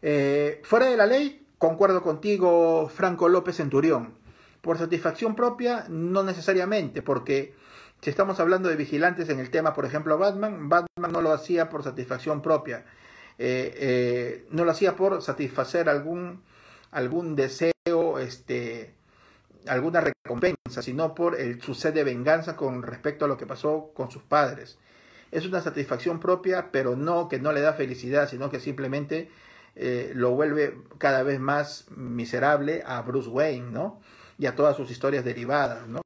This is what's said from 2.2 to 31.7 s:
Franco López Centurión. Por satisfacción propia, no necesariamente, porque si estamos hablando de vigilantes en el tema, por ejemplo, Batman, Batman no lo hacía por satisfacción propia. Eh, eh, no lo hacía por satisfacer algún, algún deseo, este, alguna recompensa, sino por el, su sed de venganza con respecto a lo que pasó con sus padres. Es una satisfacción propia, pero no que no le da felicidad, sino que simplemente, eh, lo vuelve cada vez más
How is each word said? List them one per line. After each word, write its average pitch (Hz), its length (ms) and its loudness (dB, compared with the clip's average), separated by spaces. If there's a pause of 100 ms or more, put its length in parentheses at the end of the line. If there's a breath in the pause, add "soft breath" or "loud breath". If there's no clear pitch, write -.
Franco 180 340 2
López 175 280 4
Centurión. 139 580 2 (460 soft breath)
Por 165 160 -2
satisfacción 170 580 -2
propia, 240 540 0
no 175 340 0
necesariamente, 185 760 0
porque 135 540 0 (480 loud breath)
si 147 80 -2
estamos 190 280 0
hablando 185 300 4
de 160 80 2
vigilantes 165 520 0
en 135 120 0
el 127 100 -8
tema, 160 220 2
por 139 140 -4
ejemplo, 151 320 0
Batman, 196 500 -2
Batman 170 440 0
no 170 100 0
lo 160 100 4
hacía 165 360 0
por 151 140 -8
satisfacción 131 600 -6
propia. 147 420 0 (540 loud breath)
Eh, 127 380 -2
eh, 123 760 0
no 165 140 0
lo 165 80 4
hacía 185 220 2
por 190 280 2
satisfacer 143 680 -2
algún, 170 540 -2 (480 soft breath)
algún 151 440 -4
deseo, 165 840 0
este, 120 720 -8 (720 soft breath)
alguna 151 340 2
recompensa, - 840 -2
sino 156 320 -2
por 170 260 0
el, 120 220 -6
su 139 120 -8
sed 156 200 -2
de 156 100 2
venganza 151 520 0
con 127 260 -4
respecto 147 420 -4
a 147 40 2
lo 135 80 0
que - 100 -12
pasó 151 480 -4
con 127 160 -8
sus 135 120 -18
padres. 139 560 0 (520 soft breath)
Es 160 160 -4
una 185 140 -2
satisfacción 165 600 -4
propia, 185 520 0
pero 127 240 2
no 165 320 0
que 135 100 -4
no 143 140 0
le 143 80 2
da 143 140 4
felicidad, 131 540 -2
sino 135 220 -6
que 135 100 -6
simplemente, 143 680 -6 (460 loud breath)
eh, 123 380 -4
lo 123 180 2
vuelve 147 460 2 (200)
cada 135 240 4
vez 139 160 0
más 143 480 -2 (100)